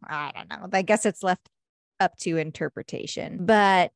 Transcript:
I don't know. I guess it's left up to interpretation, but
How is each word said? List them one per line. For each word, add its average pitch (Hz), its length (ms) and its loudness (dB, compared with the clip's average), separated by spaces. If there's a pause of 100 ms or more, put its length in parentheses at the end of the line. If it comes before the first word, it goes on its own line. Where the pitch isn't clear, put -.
I 147 300 -8
don't - 160 -14
know. - 220 -12
I 196 100 2
guess 214 240 2
it's 202 160 -4
left 185 260 -2 (500)
up 185 200 0
to 165 200 -2
interpretation, - 1040 -8
but 196 520 4